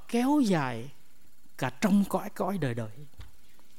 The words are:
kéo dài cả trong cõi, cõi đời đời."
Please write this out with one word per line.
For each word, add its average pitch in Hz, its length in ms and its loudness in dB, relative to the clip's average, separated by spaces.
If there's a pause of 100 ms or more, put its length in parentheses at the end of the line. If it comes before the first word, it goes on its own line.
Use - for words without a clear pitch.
kéo 262 320 4
dài 143 500 2 (680)
cả 127 120 0 (100)
trong 202 280 6
cõi, 185 260 -2
cõi 196 240 0
đời 135 160 0
đời." 113 160 -4 (880)